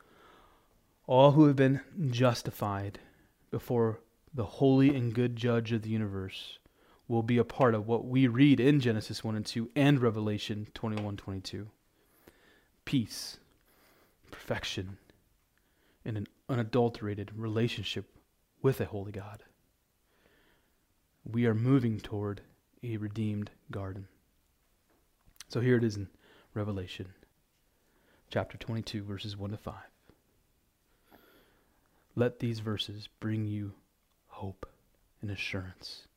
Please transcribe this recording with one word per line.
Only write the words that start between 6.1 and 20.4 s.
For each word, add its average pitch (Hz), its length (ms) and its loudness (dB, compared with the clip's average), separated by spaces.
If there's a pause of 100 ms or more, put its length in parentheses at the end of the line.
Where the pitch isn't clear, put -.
will 117 140 0
be 120 160 2
a 117 60 6
part 117 320 2
of 107 120 -4
what 117 180 0
we 131 200 4
read 127 340 8
in 143 200 6
Genesis 113 440 -2
one 110 120 -2
and 107 100 -4
two 117 300 -4
and 143 260 4
Revelation 107 720 -2
twenty-one, 104 440 -4
twenty-two. 98 500 -10 (1160)
Peace, - 520 -4 (920)
perfection, 98 680 -8 (1080)
and 110 120 -6
an 101 100 -6 (220)
unadulterated 113 840 0
relationship 110 720 -4 (520)
with 135 200 2
a 101 40 -4
holy 101 260 -10
God. 104 320 -14 (1900)